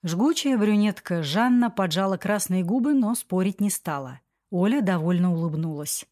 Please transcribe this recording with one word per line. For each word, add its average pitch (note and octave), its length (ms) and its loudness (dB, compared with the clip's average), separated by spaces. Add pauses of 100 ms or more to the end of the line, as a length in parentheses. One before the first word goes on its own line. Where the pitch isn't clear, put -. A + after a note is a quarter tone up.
Жгучая A#3+ 560 0
брюнетка G#3 640 0
Жанна A#3 480 2
поджала F#3+ 480 -2
красные F#3+ 440 0
губы, A#3+ 300 0
но A#3+ 220 2
спорить F#3 460 -2
не G3+ 100 2
стала. C3+ 500 -8 (300)
Оля G#3 320 2
довольно F3+ 500 2
улыбнулась. D#3 800 -4